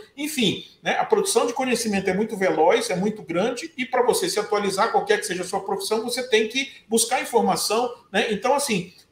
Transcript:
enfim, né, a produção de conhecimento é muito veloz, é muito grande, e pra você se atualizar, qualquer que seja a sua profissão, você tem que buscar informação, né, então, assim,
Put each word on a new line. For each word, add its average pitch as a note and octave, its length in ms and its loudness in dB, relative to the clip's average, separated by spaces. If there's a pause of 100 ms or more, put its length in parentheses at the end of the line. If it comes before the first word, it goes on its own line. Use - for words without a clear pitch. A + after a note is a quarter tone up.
(160)
enfim, C4+ 480 -2 (200)
né, F3+ 80 -2
a - 140 -2
produção C#4+ 420 0
de C#4 60 -4
conhecimento G#3+ 540 -2
é F#3+ 60 0
muito A3 240 -4
veloz, F#3 540 2
é F#3 40 -2
muito G#3 280 -2
grande, A3 520 -4
e B3+ 120 -6
pra B3+ 160 2
você G3 260 4
se - 100 0
atualizar, G3+ 520 2
qualquer G#3 280 4
que - 60 -6
seja F3+ 160 -4
a F3+ 60 -4
sua F#3+ 140 -4
profissão, A3 420 -2
você B3 260 -4
tem A3 180 4
que C4+ 240 -4 (160)
buscar A3+ 320 0
informação, G#3+ 720 0 (200)
né, A3 200 0
então, A#3+ 220 0
assim, B3 400 -2 (180)